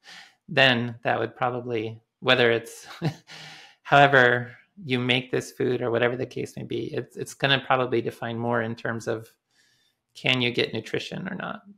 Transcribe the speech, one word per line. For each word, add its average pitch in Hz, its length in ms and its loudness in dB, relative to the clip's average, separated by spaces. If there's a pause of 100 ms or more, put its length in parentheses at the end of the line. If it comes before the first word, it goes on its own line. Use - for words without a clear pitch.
(100)
<laughs> - 380 -20
then 120 560 4
that 120 160 0
would 113 160 -4
probably, 117 640 -4 (200)
whether 127 300 4
it's - 360 -4 (140)
<laughs> - 800 -10
however 131 720 6 (280)
you 127 140 0
make 123 320 0
this 127 220 -2
food 123 300 -2
or 120 80 -2
whatever 120 260 0
the 123 100 -6
case 127 300 -10
may 127 80 -10
be, 120 280 -8
it's, 127 240 -8
it's - 180 -10
gonna 135 300 0
probably 127 360 0
define 117 380 -6
more 120 220 -2
in 113 140 -4
terms 113 320 -8
of 113 220 -6 (840)
can 127 260 0
you 120 120 0
get - 200 0
nutrition - 560 -8
or - 60 -8
not - 280 -10 (160)